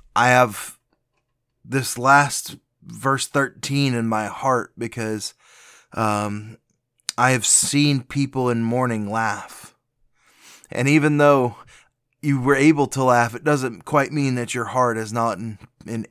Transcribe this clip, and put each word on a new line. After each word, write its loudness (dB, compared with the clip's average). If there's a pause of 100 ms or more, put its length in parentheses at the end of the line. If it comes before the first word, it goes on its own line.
(140)
I 4
have 2 (840)
this -4
last 2 (300)
verse -4
thirteen -2
in -2
my -2
heart -2
because, -8 (580)
um, -4 (600)
I 4
have 0
seen 2
people -2
in 0
mourning -2
laugh. -6 (960)
And -2
even 4
though 4 (640)
you 0
were 2
able 4
to -4
laugh, 2
it -14
doesn't -2
quite -2
mean -2
that -6
your -4
heart 0
is -8
not -2
in, -10 (260)
in -8